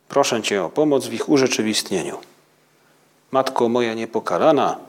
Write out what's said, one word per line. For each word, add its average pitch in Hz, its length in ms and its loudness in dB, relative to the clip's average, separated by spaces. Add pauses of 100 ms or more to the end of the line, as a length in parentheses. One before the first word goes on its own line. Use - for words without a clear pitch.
Proszę 131 320 0
Cię 101 220 -2
o 82 60 -4
pomoc 139 380 0
w 117 60 -8
ich - 160 -6
urzeczywistnieniu. 110 880 0 (1120)
Matko 131 380 0
moja 117 240 0
niepokalana 110 840 0 (120)